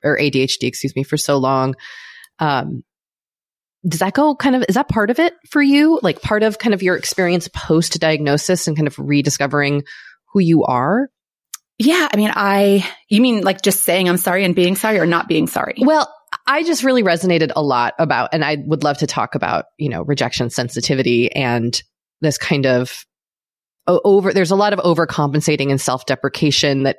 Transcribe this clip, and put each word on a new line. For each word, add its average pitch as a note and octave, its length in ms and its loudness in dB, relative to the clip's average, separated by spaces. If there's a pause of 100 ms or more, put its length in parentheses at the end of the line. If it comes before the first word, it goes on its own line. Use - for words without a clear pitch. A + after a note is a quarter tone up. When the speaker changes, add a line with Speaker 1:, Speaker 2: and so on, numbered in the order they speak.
Speaker 1:
or C#3+ 160 0
A C#3+ 100 2
D C3 120 0
H - 180 -2
D, B2 80 -2
excuse C3+ 280 -6
me, C3+ 80 -2
for D3+ 140 -4
so C#3+ 200 0
long? C3 380 0 (640)
Um, C#3 440 -4 (1040)
does D#3+ 120 -4
that G3 140 -2
go D4 220 2
kind C4+ 200 0
of, B3+ 140 0
is C#4 60 2
that C#4+ 140 -2
part G#3 200 0
of A#3+ 80 0
it E4+ 160 2 (160)
for D4 120 2
you? C#4+ 420 4
Like, E3+ 180 0
part G#3+ 220 0
of A3 160 0
kind A3 160 0
of F#3 80 -4
your F3+ 120 2
experience F3 520 -2
post-diagnosis D#3+ 1200 0
and D3+ 100 -2
kind D3+ 100 2
of C#3 120 -8
rediscovering C#3+ 840 0 (500)
who G3+ 60 2
you E3 260 4
are? D#3+ 440 0 (720)
Speaker 2:
Yeah. D#4 340 2
I - 20 0
mean, G#3+ 160 2
I, G3+ 560 2 (220)
you G#3 120 4
mean, A#3 200 2
like, F#3+ 220 -2
just F#3+ 180 0
saying F3+ 260 2
"I'm F3 100 2
sorry" F#3 280 0
and F3+ 80 2
being F3+ 220 2
sorry A3 240 0
or D#3+ 80 2
not E3+ 200 0
being D#3+ 200 0
sorry? - 320 -6
Speaker 1:
Well, D4+ 340 2 (320)
I C#4+ 180 0
just D#4 200 -2
really B3+ 180 2
resonated E3+ 540 0
a D#3 80 -2
lot B2 340 0
about, C#3 360 0
and D3+ 120 0
I D3+ 200 -2
would D3+ 180 -2
love C#3+ 160 0
to D3 80 -2
talk - 260 -4
about, F2 320 -2 (140)
you D3 100 -4
know, E2+ 140 -6
rejection B2 480 -2
sensitivity B2 800 -2
and A#2+ 500 -2 (400)
this D3+ 160 -2
kind C#3 300 0
of B2 360 0 (840)
o-, F3+ 160 4
over, G3 280 4
there's F3+ 200 0
a G3 40 2
lot G#3 180 2
of F#3+ 60 -4
overcompensating D3+ 920 0
and C3+ 100 0
self-deprecation C3+ 1000 -2
that C3+ 160 -2